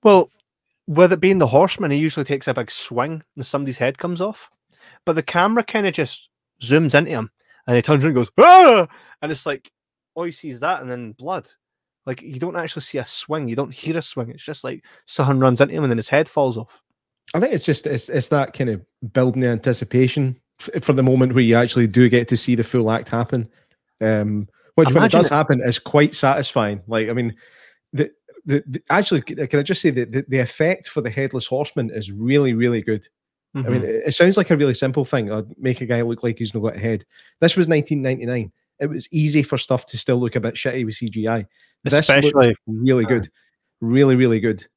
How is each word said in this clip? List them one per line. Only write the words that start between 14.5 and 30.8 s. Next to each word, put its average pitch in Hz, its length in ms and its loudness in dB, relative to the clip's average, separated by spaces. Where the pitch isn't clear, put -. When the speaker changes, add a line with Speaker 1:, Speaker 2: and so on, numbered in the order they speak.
Speaker 1:
like 131 200 -12
someone 135 340 0
runs 127 220 4
into - 140 2
him 156 80 -4
and 131 80 0
then 117 60 0
his 107 120 -8
head 151 180 2
falls 131 300 -2
off. - 240 -16
Speaker 2:
I 165 40 0
think 262 140 0
it's - 120 -4
just, 151 200 -2
it's, 135 240 -6
it's 135 200 -4
that 139 240 -2
kind 127 180 -4
of 95 100 -6
building 127 280 2
the 123 80 0
anticipation 127 880 -2
f-, - 240 -10
for 147 100 2
the 131 100 2
moment 127 320 2
where 127 80 4
you 113 120 4
actually 120 300 2
do 117 240 4
get 120 200 2
to 120 80 2
see 123 180 0
the 113 80 -2
full 113 260 -2
act 113 200 -4
happen. 117 380 -4
Um, 104 460 -2
which 160 120 4
when 131 80 0
it 165 40 6
Speaker 1:
Imagine 185 200 4
Speaker 2:
does 156 120 4
Speaker 1:
it - 40 0
Speaker 2:
happen, 147 280 2
it's 120 140 -2
quite 147 380 2
satisfying. 123 720 -2
Like, 110 220 -2
I 117 40 -4
mean, 117 220 -4
the, 143 160 -2
the, 143 200 0
the, 131 240 -10
actually, 170 380 0
c-, - 80 -10
can 143 240 -2
I 143 40 -2
just 180 180 -4
say 156 100 2
that 120 200 -4
the, 135 180 -4
the 131 100 0
effect 156 480 -2